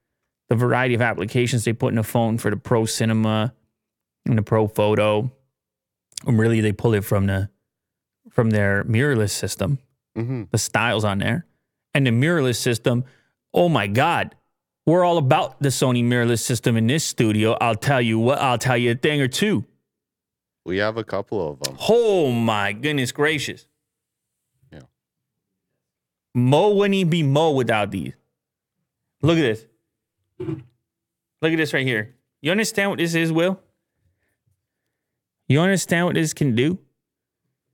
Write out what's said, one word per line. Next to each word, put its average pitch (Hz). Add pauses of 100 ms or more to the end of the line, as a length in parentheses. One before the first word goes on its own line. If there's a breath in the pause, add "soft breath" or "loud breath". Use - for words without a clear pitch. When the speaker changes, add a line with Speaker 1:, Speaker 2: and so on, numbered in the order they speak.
(500)
Speaker 1:
the 123
variety 123
of 110
applications 117
they 120
put 117
in 113
a 107
phone 117
for 107
the 104
pro 113
cinema 110 (720)
and 117
the 107
pro 110
photo. 107 (960)
And 113
really, 113
they 107
pull 110
it 98
from 98
the, 98 (800)
from 113
their 101
mirrorless 113
system, 107 (400)
Speaker 2:
Mm-hmm. 117
Speaker 1:
the 117
styles 107
on 101
there. 127 (480)
And 139
the 117
mirrorless 131
system, 123 (500 soft breath)
oh 175
my 107
God, 127 (500)
we're 175
all 170
about 156
the 139
Sony 127
mirrorless 120
system 120
in 113
this 156
studio. 110
I'll 117
tell 131
you 110
what, 120
I'll 123
tell 123
you 120
a 117
thing 147
or 131
two. 185 (1000)
Speaker 2:
We 90
have 110
a 110
couple 98
of 69
'em. - (120)
Speaker 1:
Oh 202
my 107
goodness 131
gracious. 147 (1040)
Speaker 2:
Yeah. - (1500)
Speaker 1:
Mo 143
wouldn't 196
even 185
be 170
Mo 147
without 110
these. 73 (1080)
Look 165
at 165
this. 110 (720)
Look -
at 165
this 156
right 135
here. 107 (260)
You 151
understand 202
what 139
this 165
is, 165
Will? 175 (1900)
You 135
understand 180
what 151
this 160
can 131
do? 151 (960)